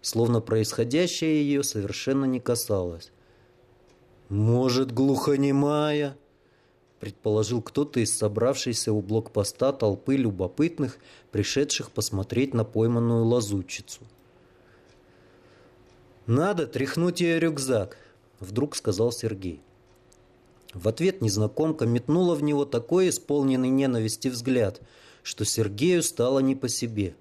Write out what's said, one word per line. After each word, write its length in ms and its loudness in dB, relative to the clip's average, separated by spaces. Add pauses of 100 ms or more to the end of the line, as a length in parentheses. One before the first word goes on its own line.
словно 400 0
происходящее 1040 0
ее 180 0
совершенно 640 -2
не 160 -2
касалось. 720 -4 (1160)
«Может, 640 2
глухонемая?» — 1200 0 (840)
предположил 640 0
кто-то 380 -2
из 160 0
собравшейся 760 0
у 100 2
блокпоста 680 0
толпы 440 0
любопытных, 840 -2 (340)
пришедших 580 -2
посмотреть 640 -2
на 100 2
пойманную 600 2
лазутчицу. 800 -2 (2250)
«Надо 400 2
тряхнуть 540 -2
ее 180 2
рюкзак», — 600 -2 (420)
вдруг 360 -4
сказал 360 0
Сергей. 480 -6 (1120)
В 140 -2
ответ 340 0
незнакомка 640 0
метнула 480 2
в 80 -2
него 220 2
такой 440 2
исполненный 600 2
ненависти 580 0
взгляд, 520 0 (420)
что 220 -6
Сергею 580 2
стало 380 2
не 140 2
по 140 -4
себе. 520 -4